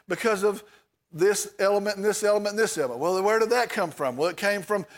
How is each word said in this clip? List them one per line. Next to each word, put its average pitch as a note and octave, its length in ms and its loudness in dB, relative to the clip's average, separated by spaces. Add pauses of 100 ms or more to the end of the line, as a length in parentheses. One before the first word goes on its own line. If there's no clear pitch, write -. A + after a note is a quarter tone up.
because G3 360 -2
of G3+ 200 0 (520)
this F#3+ 440 0
element G3+ 380 0
and G3 80 -4
this G#3 180 0
element G#3 300 2
and G#3 60 -6
this G#3+ 200 0
element. B2 220 -2
Well, F#3 220 0
where G#3+ 160 4
did A3 120 2
that A#3 180 2
come F3+ 220 -2
from? C3 260 -4
Well, D#3+ 140 0
it E3+ 80 -8
came G3+ 240 0
from G3 240 -4 (120)